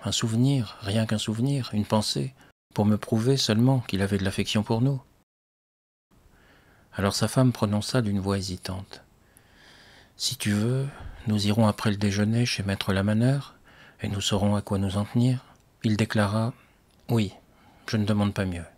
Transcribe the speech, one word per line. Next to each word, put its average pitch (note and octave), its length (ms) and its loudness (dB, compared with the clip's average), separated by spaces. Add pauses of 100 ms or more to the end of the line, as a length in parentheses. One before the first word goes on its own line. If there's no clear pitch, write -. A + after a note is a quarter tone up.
Un G2+ 80 -2
souvenir, A#2 680 0
rien G#2+ 240 0
qu'un G#2+ 100 0
souvenir, A#2+ 560 -2
une G#2 140 0
pensée, C3 480 0 (400)
pour G#2+ 100 2
me G#2 140 4
prouver A#2+ 400 0
seulement B2 420 2
qu'il F#2+ 220 -2
avait G2 160 0
de F#2+ 60 -2
l'affection G2+ 380 0
pour A2+ 200 0
nous. » C3+ 180 0 (1900)
Alors F#2+ 220 0
sa A2+ 120 0
femme B2+ 260 4
prononça G#2+ 500 0
d'une G2+ 180 0
voix G2 160 0
hésitante. « F#2+ 680 -8 (1160)
Si - 180 -4
tu G#2 160 -2
veux, B2 340 0 (400)
nous G#2 200 0
irons G#2+ 200 4
après G#2 240 2
le G2+ 60 0
déjeuner G#2 480 2
chez - 180 -4
maître G2 300 -2
Lamaneur, A2 600 2 (480)
et G#2+ 60 -4
nous G2+ 120 -4
saurons G2+ 360 2
à G2+ 40 0
quoi G2 160 -4
nous G2 220 -2
en G#2 80 -2
tenir. » B2 360 0 (420)
Il G#2+ 120 2
déclara, « A2 560 0 (560)
Oui, G#2+ 240 0 (540)
je - 100 -4
ne G#2 80 2
demande G#2 300 2
pas G2+ 100 -2
mieux. » F2 220 -6 (120)